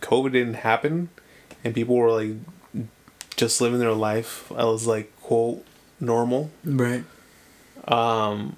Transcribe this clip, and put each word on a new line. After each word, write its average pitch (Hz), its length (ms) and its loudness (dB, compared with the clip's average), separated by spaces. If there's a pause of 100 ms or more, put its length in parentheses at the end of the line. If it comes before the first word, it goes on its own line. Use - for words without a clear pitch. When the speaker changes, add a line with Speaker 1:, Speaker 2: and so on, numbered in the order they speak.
Speaker 1:
covid 131 320 0
didn't 120 220 2
happen 151 540 0 (540)
and 117 100 -2
people 120 220 0
were, 117 160 4
like, 110 240 -2 (1000)
just - 260 0
living 123 180 2
their 113 140 2
life 110 640 -2
as, 113 300 2
like, 107 340 -2
quote, 117 420 0 (360)
normal, 123 520 0 (120)
Speaker 2:
Right. 123 400 0 (840)
Speaker 1:
um, 110 720 0